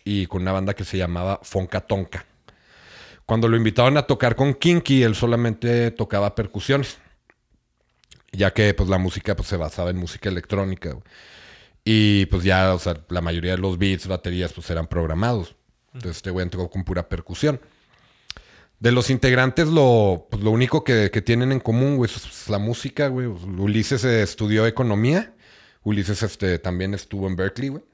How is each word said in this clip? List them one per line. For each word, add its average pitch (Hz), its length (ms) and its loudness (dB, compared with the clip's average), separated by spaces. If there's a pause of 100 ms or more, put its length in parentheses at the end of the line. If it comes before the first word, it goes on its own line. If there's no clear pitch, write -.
y 101 220 -2
con 92 160 -4
una 92 100 -2
banda 95 220 -2
que 95 100 -8
se 98 140 -6
llamaba 90 460 -2
Fonca 95 360 -4
Tonca. 95 440 -6 (1000)
Cuando 113 200 2
lo 113 100 4
invitaron 120 420 4
a 139 80 2
tocar 123 280 2
con 139 200 2
Kinky, 165 500 2
él 110 100 2
solamente 120 760 0
tocaba 101 440 -2
percusiones, 120 640 -2 (1300)
ya 95 200 2
que, 104 220 4
pues, 92 140 0
la 95 100 2
música, 92 380 -2
pues, - 120 -4
se 95 80 -4
basaba 85 340 -4
en 92 60 -4
música 90 320 -6
electrónica, 95 640 -4
güey. - 120 -14 (800)
Y, 104 420 4
pues, 90 180 0
ya, 95 300 4
o 90 40 0
sea, 85 200 -4 (100)
la 87 140 -2
mayoría 85 300 -2
de 90 60 -2
los 92 200 -2
beats, 95 280 0
baterías, 90 460 -4
pues, - 180 -14
eran 82 160 -4
programados. 87 720 -2 (380)
Entonces, 92 240 -10
este 98 120 -8
güey 92 140 -2
entró 90 240 -4
con 92 160 -6
pura 87 240 -4
percusión. 107 520 -4 (1160)
De 117 140 2
los 123 180 2
integrantes, 131 580 2
lo, 120 640 4
pues, 104 120 -4
lo 107 80 2
único 123 340 2
que, 110 260 2
que 104 120 -2
tienen 120 280 2
en 131 100 0
común, 131 360 2
güey, 120 140 2
es, - 140 -12
es - 260 -16
la 101 80 0
música, 120 500 -2
güey. 127 180 -4
Ulises, 101 760 -2
eh, 117 180 4
estudió 107 440 0
economía. 120 640 0 (500)
Ulises, 101 400 -2
este, 95 360 -2
también 92 340 -4
estuvo 98 340 -6
en 92 100 -4
Berkeley, 98 340 -4
güey. 139 120 -12 (120)